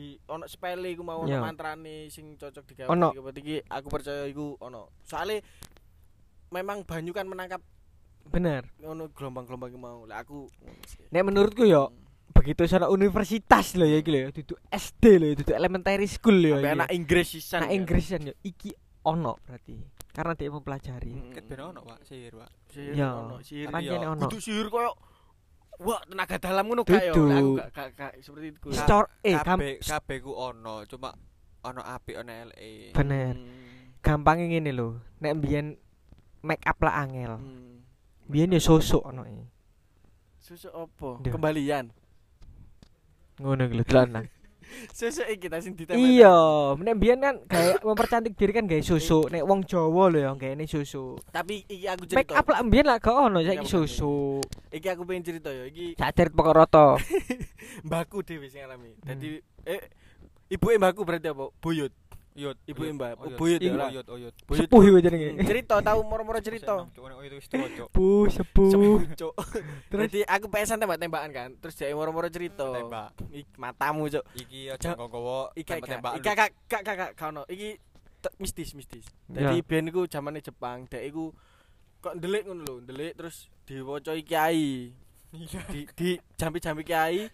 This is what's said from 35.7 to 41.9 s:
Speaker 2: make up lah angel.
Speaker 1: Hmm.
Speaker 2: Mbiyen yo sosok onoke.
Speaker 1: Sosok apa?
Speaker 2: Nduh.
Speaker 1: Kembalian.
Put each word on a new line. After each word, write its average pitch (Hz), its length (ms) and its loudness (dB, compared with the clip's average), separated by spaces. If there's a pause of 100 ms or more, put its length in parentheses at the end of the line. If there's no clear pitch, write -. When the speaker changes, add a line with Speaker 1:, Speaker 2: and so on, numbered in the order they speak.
Speaker 2:
make 156 220 -6
up 156 180 -2
lah 156 180 0
angel. 127 400 -8
Speaker 1:
Hmm. 123 480 -20 (400)
Speaker 2:
Mbiyen 156 260 0
yo 165 80 4
sosok 160 460 6
onoke. 117 400 -16 (920)
Speaker 1:
Sosok 175 380 -20
apa? 160 420 -12
Speaker 2:
Nduh. 131 140 -4
Speaker 1:
Kembalian. 147 640 -2 (1400)